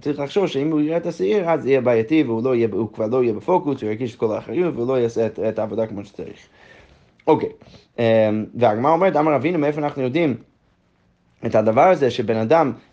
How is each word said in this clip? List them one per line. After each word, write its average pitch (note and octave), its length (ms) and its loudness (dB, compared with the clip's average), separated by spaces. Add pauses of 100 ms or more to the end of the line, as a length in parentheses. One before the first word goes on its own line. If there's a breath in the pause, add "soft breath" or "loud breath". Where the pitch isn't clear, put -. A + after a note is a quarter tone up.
צריך C#3+ 180 -4
לחשוב D#3+ 280 -2
שאם C#3 240 -2
הוא D3+ 100 0
יראה D#3 160 0
את E3+ 80 -4
השעיר, F3+ 440 -2
אז D3 160 0
יהיה C3 160 2
בעייתי, B2 460 2
והוא A2+ 160 -2
לא C3 120 0
יהיה, A#2 160 2
הוא G#2 220 -2
כבר A2 140 -4
לא B2+ 160 0
יהיה A#2 100 0
בפוקוס, C#3 480 -2
הוא G#2+ 80 -4
ירגיש A2+ 240 -6
את - 60 -14
כל G#2+ 160 -2
האחריות, D3 400 -4
והוא A#2+ 120 -4
לא C3 120 0
יעשה A2+ 260 0
את, A2 140 -6
את A2 200 -2
העבודה G#2+ 280 -2
כמו G2+ 180 -10
שצריך. - 340 -16 (880 soft breath)
אוקיי, D3+ 220 2 (500 loud breath)
אה, A2+ 300 4 (260)
והגמרא A#2 360 2
אומרת, E3 240 2
"אמר D3+ 200 2
אבינו, D#3 240 0
מאיפה D3 220 -2
אנחנו C#3+ 200 -4
יודעים C3 340 0 (1120)
את A2+ 100 -2
הדבר A2+ 320 4
הזה D3 240 2
שבן A2 260 -2
אדם, C3 340 2 (220 loud breath)